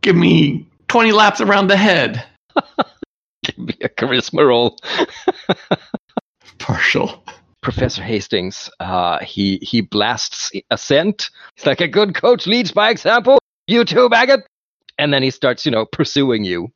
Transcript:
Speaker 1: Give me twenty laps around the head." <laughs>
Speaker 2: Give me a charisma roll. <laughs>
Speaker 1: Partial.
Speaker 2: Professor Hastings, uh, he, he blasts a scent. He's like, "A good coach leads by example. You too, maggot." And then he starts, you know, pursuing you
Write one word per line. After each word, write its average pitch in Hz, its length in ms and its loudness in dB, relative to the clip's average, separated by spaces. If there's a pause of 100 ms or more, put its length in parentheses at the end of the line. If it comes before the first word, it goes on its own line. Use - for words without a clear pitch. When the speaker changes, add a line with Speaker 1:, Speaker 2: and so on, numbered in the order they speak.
Speaker 1:
Give 180 120 4
me 170 540 2 (180)
twenty 226 260 2
laps 208 280 4
around 196 260 2
the 196 100 4
head." 165 480 2 (300)
<laughs> - 880 -8
Speaker 2:
Give - 140 -8
me - 240 -8
a - 60 -2
charisma 135 580 0
roll. 120 300 2 (840)
<laughs> - 1000 -10
Speaker 1:
Partial. - 680 -4 (360)
Speaker 2:
Professor 127 420 -4
Hastings, 101 680 -6 (100)
uh, 90 440 -2
he, 98 340 -2
he 117 220 -4
blasts 104 680 -4 (200)
a 117 80 -2
scent. 170 500 0 (280)
He's - 100 -6
like, 135 140 0
"A 175 80 -2
good 202 260 0
coach 240 320 0
leads 208 260 0
by 208 180 2
example. 233 480 2 (280)
You 233 180 2
too, 240 240 2
maggot." 247 320 4 (560)
And 147 160 0
then 135 100 2
he 131 80 0
starts, 127 360 -2
you 139 60 0
know, 110 120 0
pursuing 131 600 -2
you 90 320 -6